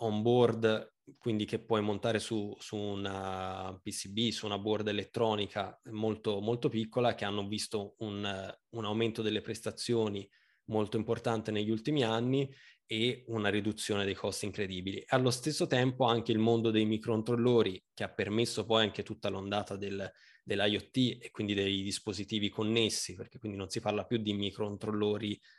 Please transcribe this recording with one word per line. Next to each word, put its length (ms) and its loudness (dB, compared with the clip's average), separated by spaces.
on 200 0
board, 720 4
quindi 300 0
che 140 -2
puoi 200 0
montare 380 0
su, 400 -4
su 180 -10
una 1080 -6
P 60 -10
C 200 -8
B, 200 0
su 160 -4
una 140 -2
board 300 0
elettronica 960 -2
molto, 560 -2
molto 280 0
piccola, 460 2
che 100 -6
hanno 240 -2
visto 520 -4
un, 580 -6
un 160 -8
aumento 380 0
delle 180 0
prestazioni 880 -2
molto 300 0
importante 520 -2
negli 200 0
ultimi 340 2
anni 420 2
e 440 0
una 200 0
riduzione 560 0
dei 80 0
costi 320 -4
incredibili. 600 -4
Allo 240 4
stesso 360 0
tempo 380 4
anche 260 4
il 80 4
mondo 320 4
dei 140 4
microcontrollori, 1000 2
che 100 -4
ha 80 -4
permesso 540 0
poi 160 6
anche 200 0
tutta 280 -6
l'ondata 460 -4
del, 360 -6
dell'I 320 2
O 140 -6
T 320 2
e 80 -16
quindi 240 -2
dei 280 2
dispositivi 680 -4
connessi, 640 0
perché 240 -14
quindi 180 -8
non 140 -6
si 100 -4
parla 240 -2
più 140 -2
di 160 -2
microcontrollori 1080 -2